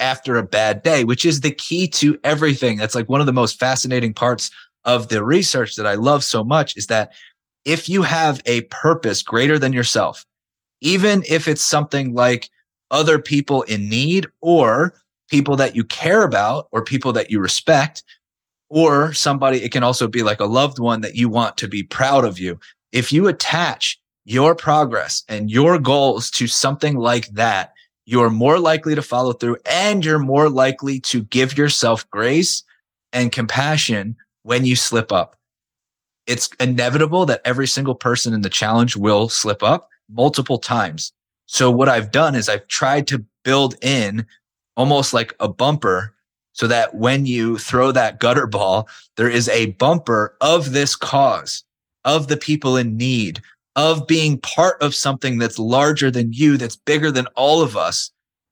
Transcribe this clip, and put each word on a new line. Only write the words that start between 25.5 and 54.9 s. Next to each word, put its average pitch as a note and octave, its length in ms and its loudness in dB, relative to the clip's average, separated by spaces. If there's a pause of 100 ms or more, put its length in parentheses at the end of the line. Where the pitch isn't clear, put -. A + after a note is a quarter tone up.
your D#3 280 4
goals C3 520 0
to B2 160 -2
something C#3 500 -2
like A#2+ 360 0
that, G#2 400 -2 (320)
you're A#2 240 2
more B2+ 300 4
likely D#3+ 360 0
to D3 60 -2
follow B2 320 -2
through A#2+ 320 -2
and F#3+ 400 0
you're D#3 140 2
more C#3 300 2
likely C3+ 520 0
to A#2+ 220 -2
give C3 340 0
yourself B2 520 0
grace C3 540 -2 (480)
and B2 220 -2
compassion A#2+ 840 -2 (280)
when B2 220 0
you B2+ 120 2
slip A2+ 340 -2
up. F#2 240 -2 (880)
It's B2 240 -4 (100)
inevitable C3 640 0
that B2 180 -2
every B2+ 240 -2
single C3+ 280 -4
person A#2+ 380 -2
in A2 80 -2
the G2 80 -4
challenge A#2 460 0
will G#2 320 2
slip - 360 -4
up D3+ 260 0 (200)
multiple B2 480 0
times. G2 540 -4 (340)
So B2+ 260 2
what C3 180 4
I've A2+ 220 0
done C#3+ 240 2
is A2 120 -2
I've G#2 200 -4
tried D3 400 0
to A#2+ 180 -4 (180)
build C3+ 380 0
in A2+ 440 -2 (520)
almost C3+ 360 2
like A#2 260 -2
a G#2 100 -2
bumper G#2+ 640 -2 (400)
so A#2 140 -2
that A#2 280 0
when C3 300 0
you A#2 320 -2
throw B2 340 0
that A#2+ 280 0
gutter B2 280 2
ball, G2+ 420 0 (260)
there A#2 140 0
is A#2+ 200 0
a A2+ 220 2
bumper A#2+ 720 0
of D3+ 300 2
this C#3+ 240 -2
cause, A#2 680 0 (400)
of D3 260 0
the D3 80 0
people D3 400 0
in A#2 180 -2
need, A2+ 460 -2 (340)
of D3+ 320 0
being D#3 320 2
part F3 420 0
of D3 140 -2